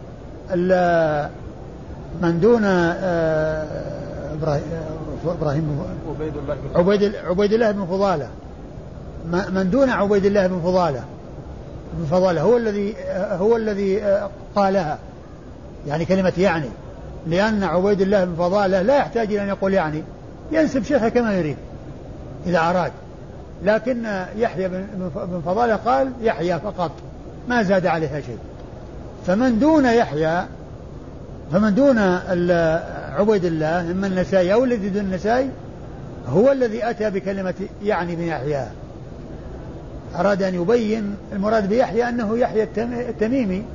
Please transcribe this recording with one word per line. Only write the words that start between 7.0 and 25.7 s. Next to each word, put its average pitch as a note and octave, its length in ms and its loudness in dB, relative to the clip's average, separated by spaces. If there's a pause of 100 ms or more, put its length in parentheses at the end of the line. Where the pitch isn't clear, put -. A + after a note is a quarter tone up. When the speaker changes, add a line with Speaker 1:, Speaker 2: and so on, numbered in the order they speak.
Speaker 1:
ال-، G3+ 140 2
عبيد F#3 360 0
الله A3+ 180 4
بن G3 160 -2
فضالة، F3+ 420 0 (1040)
م-، F#3 220 -2
من F#3+ 160 2
دون C4 200 4
عبيد G3+ 340 4
الله G3+ 220 4
بن F3+ 180 0
فضالة، E3+ 400 2 (960)
بن E3+ 120 -4
فضالة F3+ 320 4
هو A3+ 140 6
الذي، G#3 400 0
آه، F#3+ 400 -4
هو G#3+ 200 4
الذي، G3+ 460 0
آه، G3+ 260 2 (280)
قالها، F#3+ 420 2 (880)
يعني D#3+ 160 0
كلمة F#3 340 4
يعني، E3 300 2 (580)
لأن G3+ 380 2
عبيد F#3 360 2
الله F#3+ 240 4
بن F3 100 -2
فضالة F#3 480 2
لا C4 140 4
يحتاج A3+ 300 2
إلى G3+ 160 0
أن G3 60 -2
يقول G3 260 0
يعني، D#3 280 0 (500)
ينسب C#4+ 300 2
شيخه A#3 260 2
كما A3+ 260 2
يريد D#3 220 0 (920)
إذا F3 120 4
أراد، E3 340 2 (720)
لكن A3+ 400 2 (320)
يحيى F#3+ 320 0
بن، F#3 160 -4 (100)
بن F#3 200 -4
ف-، G3+ 40 -6
بن F3+ 280 -4
فضالة A3 300 2